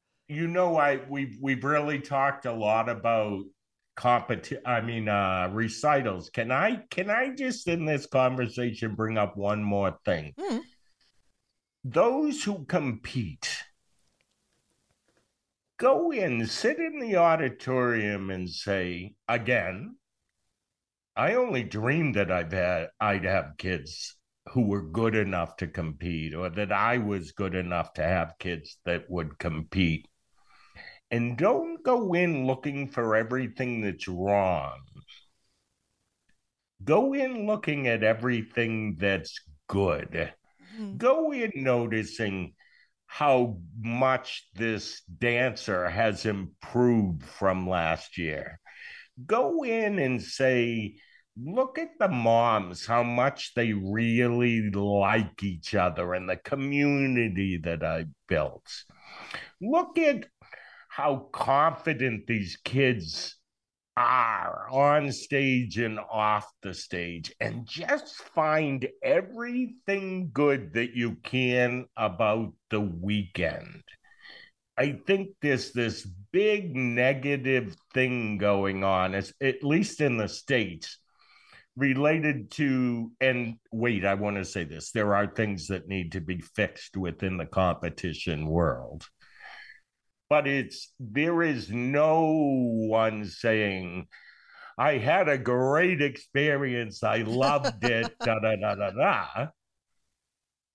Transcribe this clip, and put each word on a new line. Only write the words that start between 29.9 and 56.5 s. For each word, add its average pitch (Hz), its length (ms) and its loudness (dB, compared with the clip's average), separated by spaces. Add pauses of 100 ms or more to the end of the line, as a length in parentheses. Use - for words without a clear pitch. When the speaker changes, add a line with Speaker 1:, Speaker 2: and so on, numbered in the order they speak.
Speaker 1:
And 120 280 0
don't 254 440 2
go 240 300 2
in 165 340 2
looking 139 420 -2
for 113 280 2
everything 120 640 -2
that's 98 280 -4
wrong. 90 720 2 (2000)
Go 233 300 4
in 254 320 -2
looking 156 420 0
at 110 140 2
everything 110 960 0
that's 98 420 0 (280)
good. 85 640 0 (460)
Speaker 2:
Mm-hmm. 202 200 -8
Speaker 1:
Go 302 340 4
in 233 220 -2
noticing 110 960 0 (540)
how 127 500 2 (240)
much 123 760 0
this 110 460 -4 (180)
dancer 117 680 0
has 104 380 0
improved 101 1000 0
from 92 420 0
last 85 520 -2
year. 76 420 -6 (640)
Go 262 400 0
in 226 340 0
and 127 240 0
say, 120 760 0 (420)
"Look 240 400 -2
at 320 200 -8
the 202 100 2
moms, 113 760 2
how 120 180 2
much 120 520 0
they 117 180 0
really 117 1000 2
like 101 720 2
each 92 320 -6
other 90 380 0
and 92 160 -4
the 92 80 -2
community 135 1300 0